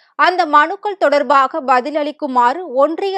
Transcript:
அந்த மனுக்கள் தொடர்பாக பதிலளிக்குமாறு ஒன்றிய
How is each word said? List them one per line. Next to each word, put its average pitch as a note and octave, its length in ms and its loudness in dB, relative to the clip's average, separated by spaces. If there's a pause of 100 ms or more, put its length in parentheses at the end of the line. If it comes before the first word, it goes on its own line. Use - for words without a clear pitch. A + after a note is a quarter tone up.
(180)
அந்த F4 280 2
மனுக்கள் D#4+ 520 0
தொடர்பாக C#4+ 640 2
பதிலளிக்குமாறு C4+ 1000 -2 (140)
ஒன்றிய E4 440 -2